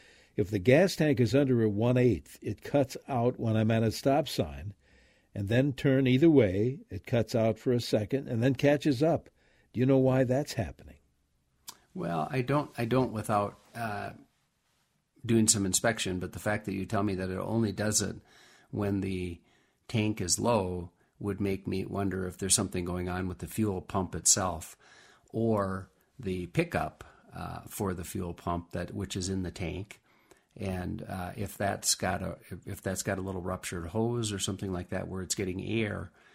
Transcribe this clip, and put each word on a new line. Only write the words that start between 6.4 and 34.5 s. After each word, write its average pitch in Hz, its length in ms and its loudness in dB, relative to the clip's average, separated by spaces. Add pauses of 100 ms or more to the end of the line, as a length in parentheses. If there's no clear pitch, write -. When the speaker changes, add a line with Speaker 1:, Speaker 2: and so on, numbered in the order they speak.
Speaker 1:
it - 160 -10
cuts 117 280 0
out 110 240 4
for 131 140 0
a 120 80 4
second 123 480 0
and 117 140 0
then 135 120 4
catches 143 480 2
up. 156 280 2 (420)
Do - 80 -4
you 127 60 4
know 135 120 6
why 131 260 4
that's 127 300 0
happening? - 420 -6 (1000)
Speaker 2:
Well, 170 360 -2
I 131 120 0
don't, 139 340 0
I 120 80 -2
don't 123 280 2
without, 104 460 0 (160)
uh, 107 360 -6 (1120)
doing 113 240 4
some 101 160 2
inspection, 95 540 0
but 90 140 -6
the 87 60 -12
fact 107 280 -2
that 98 80 -4
you 95 100 -4
tell 101 180 0
me 101 120 0
that 92 160 -4
it 92 80 -4
only 104 340 0
does 104 300 0
it 92 140 -4 (540)
when 101 300 0
the 90 400 -4 (480)
tank 107 320 0
is 90 180 0
low 95 520 0 (300)
would 101 200 -4
make 98 260 -2
me 95 200 -2
wonder 92 400 -2
if 92 100 -10
there's 95 180 0
something 95 300 -2
going 90 240 -4
on 92 200 -4
with 87 100 -8
the 85 80 -10
fuel 98 340 -2
pump 92 340 -4
itself 87 640 -2 (560)
or 101 560 0 (300)
the 92 300 -6
pickup, 87 560 -2 (300)
uh, 85 320 -10
for 95 280 -4
the 87 100 -8
fuel 90 300 -8
pump 87 380 -6
that, 87 200 -6
which 98 240 -8
is 92 140 -4
in 95 120 -2
the 90 80 -6
tank. 85 500 -8 (540)
And, 90 540 -6
uh, 92 260 -8
if 101 220 -8
that's 101 380 0
got 92 260 -2
a, 87 160 -6 (300)
if 101 160 -10
that's 92 200 -4
got 98 140 -2
a 92 60 -6
little 95 180 -6
ruptured 90 460 -6
hose 110 480 -2
or 95 40 -6
something 95 320 -4